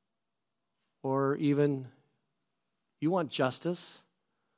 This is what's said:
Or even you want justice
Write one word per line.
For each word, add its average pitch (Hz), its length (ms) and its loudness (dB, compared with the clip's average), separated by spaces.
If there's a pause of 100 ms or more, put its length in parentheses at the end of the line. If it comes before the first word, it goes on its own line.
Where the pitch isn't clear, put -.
(1040)
Or 135 320 0
even 143 560 2 (1080)
you 156 120 0
want 170 180 0
justice 143 720 -2 (560)